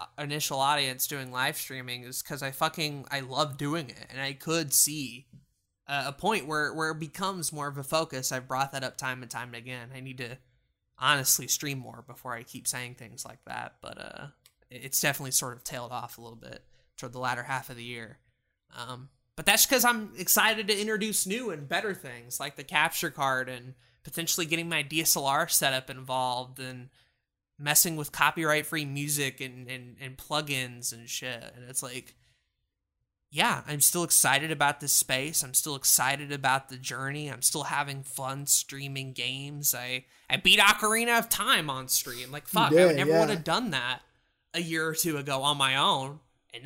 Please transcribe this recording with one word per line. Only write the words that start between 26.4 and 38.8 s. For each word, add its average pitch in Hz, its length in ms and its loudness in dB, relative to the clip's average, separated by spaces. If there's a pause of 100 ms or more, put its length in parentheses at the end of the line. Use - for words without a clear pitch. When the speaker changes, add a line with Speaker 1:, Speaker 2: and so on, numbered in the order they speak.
Speaker 1:
and 127 300 -12 (680)
messing 147 380 4
with 147 160 -4
copyright-free 151 720 4
music 143 540 -2
and, 127 300 -10
and, 123 320 -14
and 131 160 -12
plugins 131 760 -4
and 117 160 -14
shit. 123 480 -8
And 123 140 -18
it's 135 140 -4
like, 123 320 -10 (1120)
yeah, 160 380 2
I'm 147 140 -2
still 175 220 4
excited 151 480 4
about 147 280 2
this 143 120 -2
space. 139 520 2
I'm 127 100 -10
still 147 220 0
excited 139 560 2
about 135 380 0
the 131 80 -12
journey. 135 520 -6
I'm 123 140 -8
still 147 220 2
having 143 360 -4
fun 135 460 -6
streaming 135 640 -2